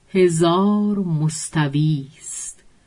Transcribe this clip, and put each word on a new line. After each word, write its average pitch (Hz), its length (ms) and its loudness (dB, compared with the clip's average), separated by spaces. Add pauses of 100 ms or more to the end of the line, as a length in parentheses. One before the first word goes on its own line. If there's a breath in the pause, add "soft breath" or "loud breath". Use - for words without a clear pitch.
هزار 190 920 2
مستوی 156 1080 -2 (100)
است - 460 -14 (240)